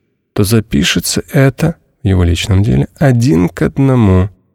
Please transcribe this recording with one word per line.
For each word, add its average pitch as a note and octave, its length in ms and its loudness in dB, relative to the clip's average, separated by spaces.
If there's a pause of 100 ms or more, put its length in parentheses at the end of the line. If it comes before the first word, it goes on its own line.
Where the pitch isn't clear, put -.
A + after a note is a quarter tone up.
(340)
то G#2+ 100 -2
запишется - 880 -2
это C#3 440 0 (260)
в - 60 -4
его F2+ 160 2
личном F#2 400 0
деле B2+ 240 0 (100)
один C#3+ 520 0
к - 120 -10
одному A#2+ 680 2 (260)